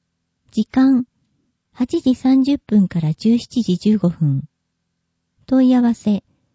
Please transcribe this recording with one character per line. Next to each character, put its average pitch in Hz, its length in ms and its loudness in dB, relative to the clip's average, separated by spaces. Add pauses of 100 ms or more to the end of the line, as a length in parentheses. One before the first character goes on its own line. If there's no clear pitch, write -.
(520)
時 214 140 -4
間、 262 400 0 (680)
八 320 300 -6
時 254 140 0
三 262 280 0
十 277 140 -2
分 208 300 0
か 170 120 -6
ら 156 140 -2
十 226 240 0
七 240 240 -6
時 185 160 -2
十 214 200 0
五 175 120 0
分。 147 400 -4 (960)
問 262 240 2
い 254 40 4
合 247 80 2
わ 233 120 0
せ、 208 300 -4 (320)